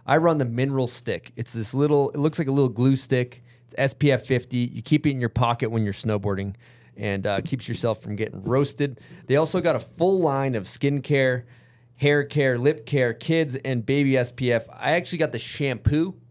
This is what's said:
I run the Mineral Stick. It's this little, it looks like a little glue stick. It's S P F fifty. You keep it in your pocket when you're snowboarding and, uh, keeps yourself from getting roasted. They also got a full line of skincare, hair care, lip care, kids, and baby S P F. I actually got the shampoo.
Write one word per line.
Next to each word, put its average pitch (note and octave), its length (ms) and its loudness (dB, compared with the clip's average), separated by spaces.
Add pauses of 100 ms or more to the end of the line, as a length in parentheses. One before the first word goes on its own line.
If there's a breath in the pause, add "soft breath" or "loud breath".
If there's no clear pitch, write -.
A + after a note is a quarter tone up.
I C#3 120 4
run D#3+ 200 4
the C3+ 80 0
Mineral C3 420 0
Stick. - 500 -8
It's - 160 -8
this A2+ 200 -6
little, C#3+ 380 2
it D3+ 60 -6
looks D3+ 220 0
like C#3+ 100 -2
a - 20 0
little C#3 180 4
glue B2+ 280 4
stick. B2 460 -2 (220 soft breath)
It's - 120 -18
S C3+ 160 0
P C#3+ 180 2
F B2 140 2
fifty. B2 340 -2
You A#2+ 220 -4
keep D3 240 2
it C#3+ 60 2
in C3+ 80 -2
your A#2 100 0
pocket A#2 420 0
when A2+ 120 0
you're G2+ 100 -2
snowboarding G2+ 640 -2 (400 soft breath)
and, G2+ 320 -4
uh, G2 140 0
keeps - 260 -6
yourself A2+ 340 -2
from G#2+ 140 -8
getting G2+ 280 -6
roasted. C#3 560 0 (260 loud breath)
They C3 120 2
also D#3+ 220 0
got D#3 160 2
a A#2 40 -2
full F#3 400 0
line C3+ 360 0
of G2+ 100 -4
skincare, C3+ 760 0 (520 soft breath)
hair C#3+ 280 2
care, C#3 340 2
lip C#3+ 280 0
care, B2+ 280 2
kids, D#3+ 420 0
and B2+ 300 -4
baby C3+ 320 2
S B2 140 0
P B2 220 0
F. A2+ 180 -2
I C3 200 -4
actually F3 260 -2
got D3+ 160 0
the A#2 60 -6
shampoo. D3 760 -2 (160)